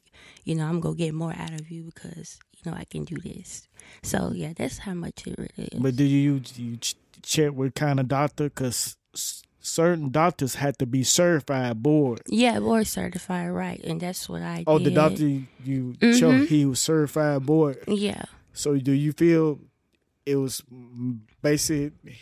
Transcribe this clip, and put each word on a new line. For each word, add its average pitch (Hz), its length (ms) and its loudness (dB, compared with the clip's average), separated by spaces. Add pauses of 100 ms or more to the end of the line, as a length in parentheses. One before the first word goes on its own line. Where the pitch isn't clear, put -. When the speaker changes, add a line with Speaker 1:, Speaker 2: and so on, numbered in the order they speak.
(440)
Speaker 1:
you 160 120 -2
know, 160 100 -2
"I'm 170 140 -2
gonna 160 160 -4
get 160 180 -2
more 160 240 -6
out 160 220 -10
of 156 120 -16
you 165 120 -14
because, 165 560 -18 (180)
you - 140 -12
know, - 60 -8
I - 80 -12
can - 180 -8
do - 140 -8
this." - 500 -14 (360)
So, - 300 -2
yeah, 165 220 -8
that's 254 240 -8
how 196 140 -10
much - 340 -10
it - 100 -10
really - 340 -12
is. - 80 -8
Speaker 2:
But 127 180 0
do 143 60 4
you, 139 380 4 (140)
you 117 220 -8
ch-, - 180 -6 (280)
check 151 280 0
what 131 240 -2
kind 143 240 0
of 131 80 0
doctor? 143 420 -2
'Cause - 460 -4 (180)
s-, - 300 -10 (160)
certain 165 520 0
doctors 151 440 0
have 143 220 -2
to 131 80 0
be 127 180 0
certified 131 800 2
board. 147 460 4
Speaker 1:
Yeah, 220 320 2
board 220 260 2
certified, 180 600 -6
right. 180 340 -6
And 165 160 -6
that's 175 300 -8
what 170 140 -8
I 170 220 -8
Speaker 2:
Oh, 156 120 6
the - 80 2
Speaker 1:
did. 143 80 4
Speaker 2:
doctor 156 320 4 (380)
you 127 320 -4
chose, 240 260 6
Speaker 1:
Mm-hmm. 254 240 6
Speaker 2:
he 151 200 4
was 131 140 0
certified 151 640 2
board. 151 420 4
Speaker 1:
Yeah. 202 360 -2 (300)
Speaker 2:
So 143 240 0
do 135 140 0
you 143 220 2
feel 160 460 4 (680)
it 139 100 0
was, 135 260 -2 (100)
mm, 123 480 -8 (220)
basic 147 520 0 (280)